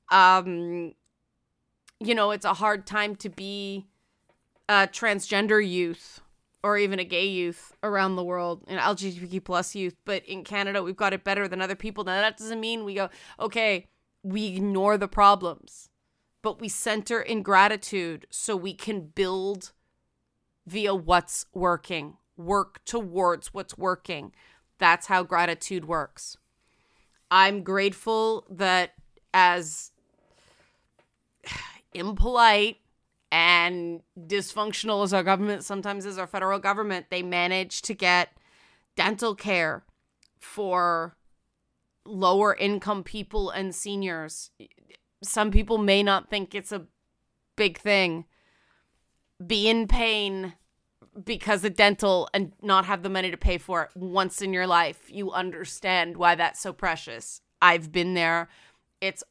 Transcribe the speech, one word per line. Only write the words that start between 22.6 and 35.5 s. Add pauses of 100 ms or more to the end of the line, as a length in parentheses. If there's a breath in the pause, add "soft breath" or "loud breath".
towards
what's
working. (440 soft breath)
That's
how
gratitude
works. (920)
I'm
grateful
that (380)
as (1500 soft breath)
<sighs> (420 loud breath)
impolite (520)
and (180)
dysfunctional
as
our
government